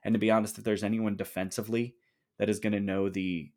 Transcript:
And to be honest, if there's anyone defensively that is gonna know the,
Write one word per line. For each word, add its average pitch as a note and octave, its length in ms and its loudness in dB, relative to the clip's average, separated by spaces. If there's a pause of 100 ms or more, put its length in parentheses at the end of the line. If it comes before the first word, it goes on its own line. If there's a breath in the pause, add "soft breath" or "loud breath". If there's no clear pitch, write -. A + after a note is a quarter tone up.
And G#2+ 100 2
to A2 40 4
be G#2+ 120 4
honest, A2 280 2
if - 60 -16
there's G#2+ 200 2
anyone G#2+ 320 0
defensively A2 800 -4 (420)
that G#2 120 2
is G#2 100 0
gonna G#2 200 0
know G2 280 0
the, F#2 480 -4